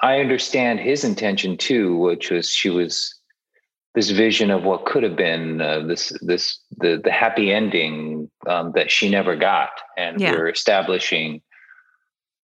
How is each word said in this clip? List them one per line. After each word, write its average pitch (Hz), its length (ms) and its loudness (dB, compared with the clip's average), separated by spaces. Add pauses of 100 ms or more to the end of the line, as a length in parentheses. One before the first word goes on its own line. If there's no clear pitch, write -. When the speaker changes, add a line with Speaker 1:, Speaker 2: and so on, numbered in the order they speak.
Speaker 1:
I 135 200 4
understand 123 600 0
his 139 240 0
intention 98 540 -2
too, 104 400 2
which 87 320 0
was 87 180 0
she - 220 0
was 87 440 -2 (800)
this 104 140 2
vision 104 420 4
of 92 120 2
what 90 240 0
could 135 160 0
have 90 140 -2
been, 82 440 0
uh, 78 200 0
this, 80 300 -4 (120)
this, - 360 -2 (200)
the, 85 260 2
the - 80 2
happy 107 400 2
ending, 78 760 -2 (160)
um, 85 280 -2
that - 160 2
she 101 200 2
never 92 260 0
got, 90 360 2 (260)
and 87 200 -4
Speaker 2:
Yeah. 175 140 2
Speaker 1:
we're 82 160 0
establishing. 90 960 0 (1000)